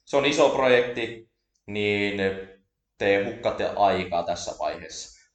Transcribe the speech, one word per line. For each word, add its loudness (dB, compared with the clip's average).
se -2
on 2
iso 4
projekti, 2
niin -2
te 4
hukkaatte -4
aikaa 2
tässä -6
vaiheessa." -10